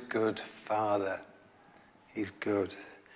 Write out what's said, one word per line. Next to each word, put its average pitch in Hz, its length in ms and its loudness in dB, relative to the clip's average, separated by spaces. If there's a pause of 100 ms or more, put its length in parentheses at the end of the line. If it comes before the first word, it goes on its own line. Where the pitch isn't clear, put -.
good 110 300 2
Father." 101 800 0 (960)
He's 101 180 -2
good, 101 440 2 (400)